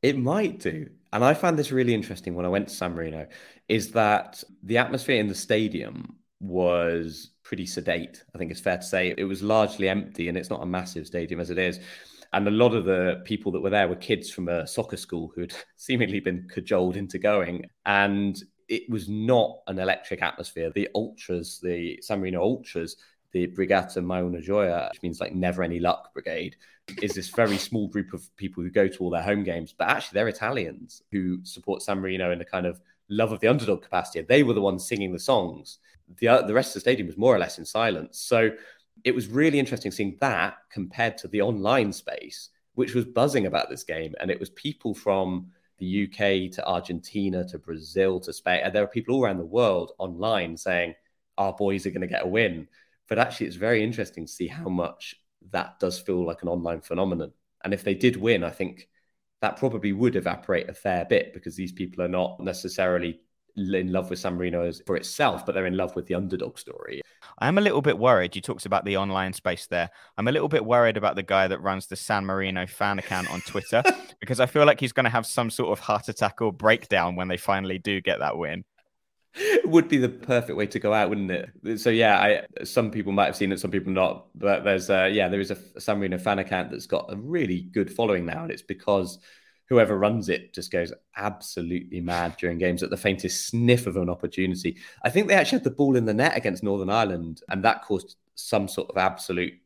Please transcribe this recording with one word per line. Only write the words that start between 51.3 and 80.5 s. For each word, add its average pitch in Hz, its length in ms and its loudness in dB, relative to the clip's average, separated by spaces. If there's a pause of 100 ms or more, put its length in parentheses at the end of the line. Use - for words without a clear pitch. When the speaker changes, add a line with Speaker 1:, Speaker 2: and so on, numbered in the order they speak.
Speaker 1:
"Our 98 160 0
boys 98 320 0
are 95 60 -2
gonna 90 160 -4
get - 180 -4
a - 20 -2
win." 92 400 0 (400)
But 107 120 -2
actually, - 280 0
it's 92 80 -10
very 107 280 2
interesting 107 420 -6
to - 60 -18
see 87 160 -6
how 151 220 -8
much - 460 -4 (360)
that - 280 -4
does 90 200 -2
feel 90 260 -2
like 85 160 -6
an 90 80 -4
online 85 320 -4
phenomenon. 87 500 -2 (320)
And 98 100 -2
if 95 100 -6
they 98 120 0
did 120 220 4
win, 101 260 2
I 85 60 -2
think - 400 -8 (520)
that 107 160 -2
probably 104 360 0
would 113 220 2
evaporate 87 540 -2
a 85 40 -14
fair 90 320 -2
bit - 280 2
because 87 220 -12
these 90 160 -6
people 90 320 -6
are 87 60 0
not 90 300 0
necessarily 90 840 -2 (360)
l-, 98 180 -2
in 92 160 0
love 92 180 -2
with 90 100 -6
San 90 160 -4
Marino 87 280 -2
as, 85 220 -4
for 95 100 -2
itself, 104 500 -2
but - 80 -2
they're 92 120 0
in 90 120 0
love 90 180 -4
with 82 120 -6
the 87 80 -2
underdog 92 420 -4
story. - 440 -14 (380)
Speaker 2:
I 123 80 2
am 180 100 4
a 202 40 6
little 190 200 4
bit 131 160 4
worried. 104 380 6
You 98 60 -6
talked - 240 -8
about 98 200 0
the 98 120 0
online 95 360 0
space - 340 -4
there. 85 220 -2 (280)
I'm 107 100 0
a 123 40 2
little 151 160 0
bit 147 180 0
worried 117 320 4
about 101 180 0
the 95 80 -4
guy 95 240 4
that 92 140 -2
runs 95 260 -4
the 95 80 -10
San 101 300 -2
Marino 95 400 -2
fan 101 340 -2
account 92 320 -4
on 90 100 -6
Twitter, 110 420 0 (180)
<laughs> - 180 -20
because 127 200 -4
I 123 60 6
feel 147 200 6
like 143 140 6
he's 131 140 -2
gonna 127 160 4
have 117 160 0
some 117 240 -2
sort 110 200 -2
of 101 100 0
heart - 300 -2
attack 104 320 -2
or 110 100 2
breakdown 92 640 4
when 92 120 -4
they 90 100 0
finally 95 400 -2
do 95 240 -2
get 90 180 0
that 69 180 -2
win. 85 260 -6 (760)
Speaker 1:
It 415 300 2
would 165 180 8
be 151 100 4
the 123 120 4
perfect 113 480 0